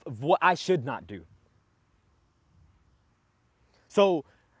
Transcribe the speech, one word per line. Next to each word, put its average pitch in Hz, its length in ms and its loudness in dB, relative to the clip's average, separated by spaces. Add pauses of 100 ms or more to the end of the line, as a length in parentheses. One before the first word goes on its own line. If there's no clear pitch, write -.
of 117 160 -12
what 165 220 2
I 180 100 4
should 160 320 -2
not 127 220 -10
do. 95 160 -16 (2750)
So 190 360 2 (380)